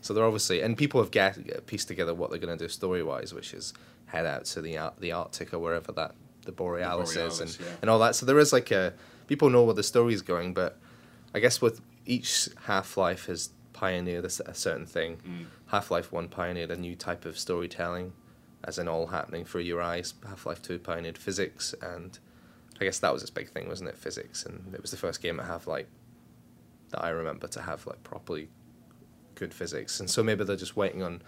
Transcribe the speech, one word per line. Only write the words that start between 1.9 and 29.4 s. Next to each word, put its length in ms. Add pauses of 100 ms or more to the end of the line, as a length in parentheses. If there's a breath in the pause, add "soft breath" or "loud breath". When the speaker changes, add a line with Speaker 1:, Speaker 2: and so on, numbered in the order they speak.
Speaker 1:
what 160
they're 80
gonna 200
do 100
story-wise, 640
which 220
is 180 (340 loud breath)
head 200
out 200
to 160
the 160
Ar-, 200
the 140
Arctic 420
or 40
wherever 340
that, 220 (300)
the 80
Borealis 640
Speaker 2:
The 120
Speaker 1:
is, 120
Speaker 2:
Borealis, 200
Speaker 1:
and, 80
Speaker 2:
yeah. 140
Speaker 1:
and 100
all 100
that. 140
So 120
there 120
is, 140
like, 180
a, 220 (360 loud breath)
people 220
know 140
where 100
the 80
story's 400
going, 320
but 240 (560 loud breath)
I 60
guess 220
with 180 (240)
each 460 (140)
Half-Life 600
has 220 (240)
pioneered 520
a, 20
s-, 140
a 140
certain 320
thing. 300 (100)
Speaker 2:
Mm. 200 (220 loud breath)
Speaker 1:
Half-Life 440
one 160
pioneered 420
a 60
new 180
type 300
of 140
storytelling, 720 (500 loud breath)
as 160
in 100
all 180
happening 400
through 160
your 180
eyes. 320 (160)
Half-Life 320
two 180
pioneered 380
physics, 640
and 380 (600 loud breath)
I 60
guess 140
that 160
was 80
its 80
big 180
thing, 200
wasn't 200
it? 80
Physics, 480
and 300
it 80
was 80
the 80
first 240
game 160
to 60
have, 220
like, 200 (1040)
that 120
I 60
remember 400
to 140
have, 240
like, 180
properly 460 (840)
good 180